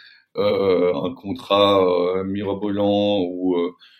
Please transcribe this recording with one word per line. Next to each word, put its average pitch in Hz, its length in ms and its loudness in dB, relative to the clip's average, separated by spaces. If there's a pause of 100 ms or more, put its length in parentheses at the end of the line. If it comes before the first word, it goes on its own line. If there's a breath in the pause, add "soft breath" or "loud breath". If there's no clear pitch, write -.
(380 loud breath)
euh, 95 580 2
un 85 180 -4
contrat, 98 720 2
euh, 90 380 0
mirobolant 101 1000 -2
où, 90 340 -2
euh, 85 200 -2 (240 soft breath)